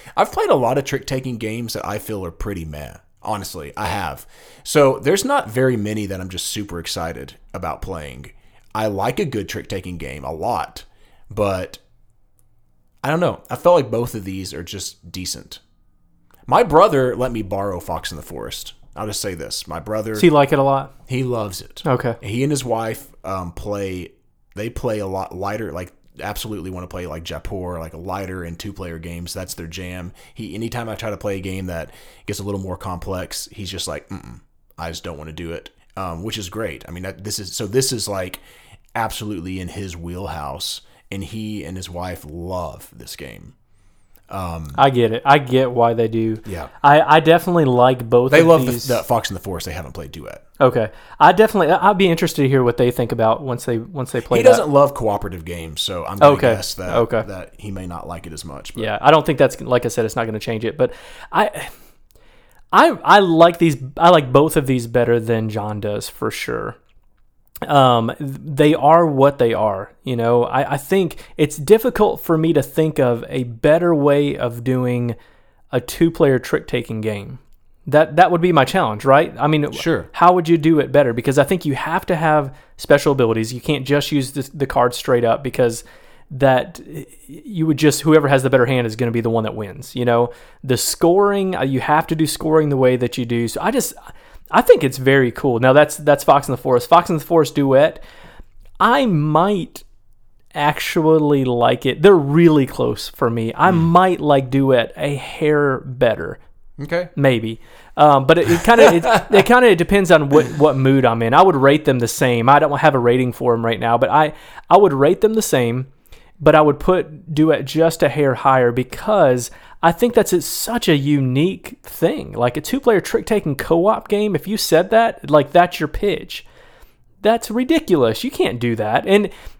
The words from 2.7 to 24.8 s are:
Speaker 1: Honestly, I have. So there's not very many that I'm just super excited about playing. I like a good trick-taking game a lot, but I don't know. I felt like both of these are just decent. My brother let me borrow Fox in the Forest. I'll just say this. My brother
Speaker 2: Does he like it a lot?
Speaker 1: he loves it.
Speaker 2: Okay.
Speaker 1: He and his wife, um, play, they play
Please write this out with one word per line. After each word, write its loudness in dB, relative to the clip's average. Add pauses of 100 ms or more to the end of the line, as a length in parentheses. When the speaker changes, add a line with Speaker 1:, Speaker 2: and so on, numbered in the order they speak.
Speaker 1:
Honestly, -10
I -8
have. -8 (380)
So 2
there's -2
not -4
very 0
many -6
that -10
I'm -12
just -10
super -10
excited -10 (180)
about -10
playing. -14 (420)
I -4
like -4
a -2
good -8
trick-taking -10
game -12
a -10
lot, -8 (440)
but -6 (1200)
I -6
don't -2
know. -4
I -10
felt 4
like 0
both -6
of -10
these -10
are -12
just -16
decent. -12 (880)
My 2
brother 4
let -4
me -6
borrow -6
Fox -10
in -14
the -16
Forest. -14 (220)
I'll -10
just -8
say -8
this. -12
My -12
brother -6
Speaker 2:
Does -2
he 8
like 4
it 0
a 2
lot? -2 (140)
Speaker 1:
he -4
loves -6
it. -20
Speaker 2:
Okay. -2
Speaker 1:
He -6
and -2
his -4
wife, -6 (180)
um, -8
play, -10 (420)
they -8
play -6